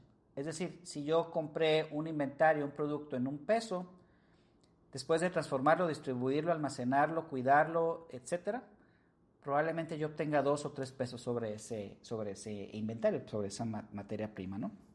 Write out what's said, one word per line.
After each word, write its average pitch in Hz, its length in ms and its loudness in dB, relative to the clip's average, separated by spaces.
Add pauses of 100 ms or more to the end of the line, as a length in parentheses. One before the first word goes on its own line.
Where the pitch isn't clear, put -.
(380)
Es 139 100 -4
decir, 160 380 -6
si - 180 -8
yo 165 300 2
compré 156 580 2
un 151 160 -4
inventario, 151 580 4
un 139 60 -2
producto 147 460 -2
en 127 100 0
un 143 120 -4
peso, 190 520 -2 (1000)
después 160 280 0
de 180 80 2
transformarlo, 156 600 2
distribuirlo, 135 640 0
almacenarlo, 151 760 0
cuidarlo, 156 840 4
etcétera, 175 520 -4 (800)
probablemente 160 560 0
yo 151 80 0
obtenga 151 340 2
dos 143 240 4
o 143 60 -2
tres 131 220 -6
pesos 123 280 -4
sobre 117 340 -2
ese, 107 460 -8
sobre 110 320 -6
ese 101 420 -8
inventario, 113 520 0
sobre 104 220 -2
esa 117 160 -6
ma-, 110 280 -6
materia 107 400 -6
prima, 95 240 -6
¿no? - 140 -4 (240)